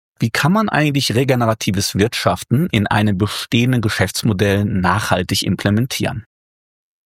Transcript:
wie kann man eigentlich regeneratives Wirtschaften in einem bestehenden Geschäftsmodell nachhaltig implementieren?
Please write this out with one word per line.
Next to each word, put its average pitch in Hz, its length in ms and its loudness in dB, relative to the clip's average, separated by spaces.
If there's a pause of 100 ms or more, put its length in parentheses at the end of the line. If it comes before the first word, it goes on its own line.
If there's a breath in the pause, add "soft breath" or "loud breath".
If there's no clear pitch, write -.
(180)
wie 117 120 0
kann 156 220 0
man 214 180 0
eigentlich 143 440 0
regeneratives 117 840 0
Wirtschaften 104 760 0
in 101 140 0
einem 107 320 2
bestehenden 120 640 0
Geschäftsmodell 104 840 0
nachhaltig 92 800 -2
implementieren? 104 840 -2 (800)